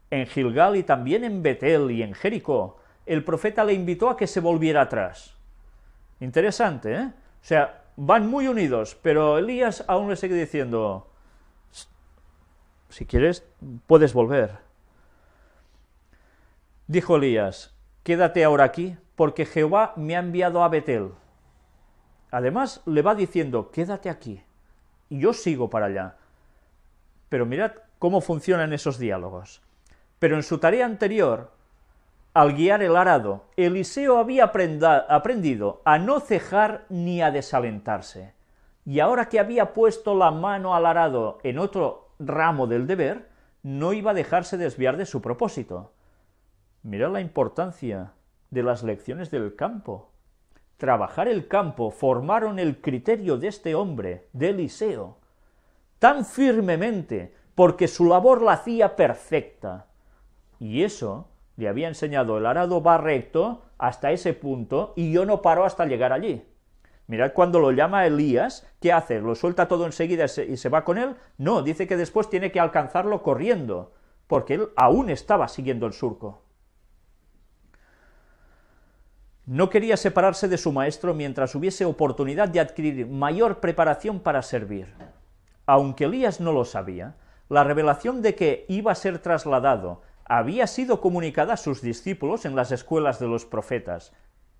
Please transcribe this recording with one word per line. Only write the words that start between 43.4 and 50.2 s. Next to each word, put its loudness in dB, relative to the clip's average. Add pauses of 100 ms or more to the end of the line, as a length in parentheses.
no -4
iba -2
a 0
dejarse -2
desviar -2
de -6
su -8
propósito. -6 (920)
Mirad -4
la -6
importancia -6 (380)
de -2
las -2
lecciones -8
del -6
campo. -10 (680)